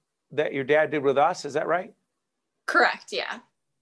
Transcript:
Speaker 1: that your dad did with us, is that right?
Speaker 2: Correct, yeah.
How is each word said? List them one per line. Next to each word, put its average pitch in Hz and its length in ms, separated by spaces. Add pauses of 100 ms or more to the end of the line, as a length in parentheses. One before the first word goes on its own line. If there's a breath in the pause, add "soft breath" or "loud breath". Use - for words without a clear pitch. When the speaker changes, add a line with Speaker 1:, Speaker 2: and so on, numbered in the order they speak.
(320)
Speaker 1:
that 147 200
your 139 120
dad 151 260
did 147 120
with 135 140
us, 165 300
is 131 80
that 151 120
right? 175 280 (720)
Speaker 2:
Correct, - 440
yeah. 202 280 (420)